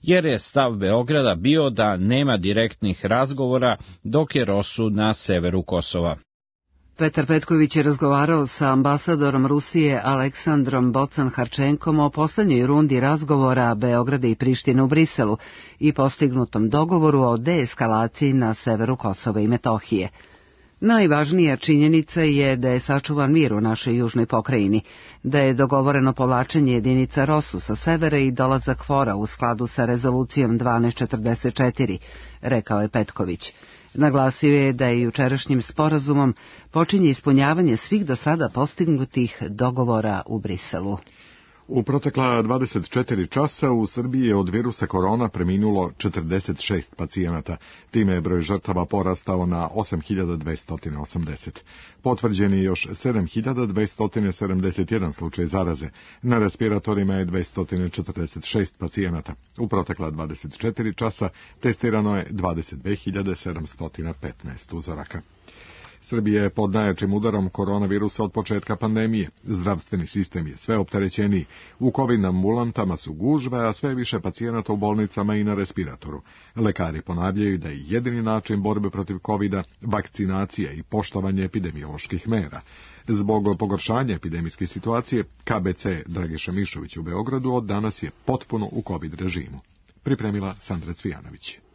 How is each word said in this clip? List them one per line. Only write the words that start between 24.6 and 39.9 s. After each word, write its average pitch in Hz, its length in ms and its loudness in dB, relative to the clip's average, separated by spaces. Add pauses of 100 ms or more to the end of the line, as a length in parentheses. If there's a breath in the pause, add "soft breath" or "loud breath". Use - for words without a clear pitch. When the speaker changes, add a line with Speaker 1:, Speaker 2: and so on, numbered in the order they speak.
Speaker 2:
da 139 160 2
je 135 140 4
dogovoreno 135 600 4
povlačenje 127 600 2
jedinica 127 520 2
rosu 151 340 0
sa 104 160 -6
severa 160 420 0
i 135 140 2
dolazak 131 540 0
fora 135 300 2
u 104 100 -2
skladu 120 420 -2
sa 120 180 0
rezolucijom 123 720 0
dvanaest 117 400 2
četrdeset 117 580 -2
četiri", 135 420 0 (440 loud breath)
rekao 110 400 0
je 107 80 -2
Petković. 98 640 -4 (420 loud breath)
Naglasio 139 600 4
je 135 180 4
da 127 140 0
je 120 140 2
jučerašnjim 127 600 0
sporazumom 143 760 2 (360 loud breath)
počinje 170 380 4
ispunjavanje 139 680 4
svih 202 280 0
do 135 100 -2
sada 151 380 0
postignutih 131 960 0
dogovora 113 760 0